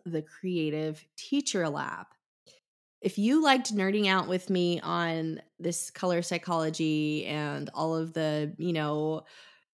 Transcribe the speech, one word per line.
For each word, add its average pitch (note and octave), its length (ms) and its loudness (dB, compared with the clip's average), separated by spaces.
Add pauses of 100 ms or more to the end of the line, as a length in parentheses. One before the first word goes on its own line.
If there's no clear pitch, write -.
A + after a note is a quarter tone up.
the E3 160 -2
Creative D#3 840 -2 (120)
Teacher A#3+ 500 0
Lab. C#3+ 380 -6 (960)
If - 160 -2
you B3+ 260 4
liked C#4 320 4
nerding G3+ 320 2
out F#3+ 200 4
with F3+ 220 -2
me F3 300 2
on E3 600 -2 (180)
this E3+ 320 -4
color F3 300 0
psychology D#3+ 1040 0
and D3 480 -4
all D#3+ 220 -2
of D#3+ 180 -4
the, D3+ 440 -2
you E3+ 140 -2
know, D3+ 520 -2 (520)